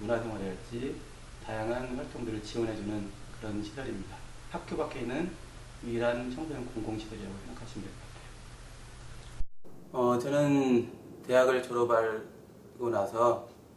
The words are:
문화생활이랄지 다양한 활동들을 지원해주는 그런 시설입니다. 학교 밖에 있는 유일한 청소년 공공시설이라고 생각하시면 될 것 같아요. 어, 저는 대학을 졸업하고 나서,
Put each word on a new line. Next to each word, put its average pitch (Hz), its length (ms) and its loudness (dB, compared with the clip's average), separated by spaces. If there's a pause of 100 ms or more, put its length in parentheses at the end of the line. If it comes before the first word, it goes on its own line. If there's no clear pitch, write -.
문화생활이랄지 113 1000 -4 (440)
다양한 120 520 -4
활동들을 110 460 -6
지원해주는 104 680 -2 (300)
그런 104 240 -4
시설입니다. 110 520 -8 (340)
학교 - 260 -6
밖에 143 240 -2
있는 147 300 -2 (540)
유일한 120 500 0
청소년 143 320 -6
공공시설이라고 107 680 -6 (120)
생각하시면 98 420 -10
될 - 60 -12
것 - 60 -14 (1900)
같아요. 123 220 6
어, 120 40 4
저는 139 760 6 (340)
대학을 127 360 8
졸업하고 117 1300 2
나서, 113 580 4 (280)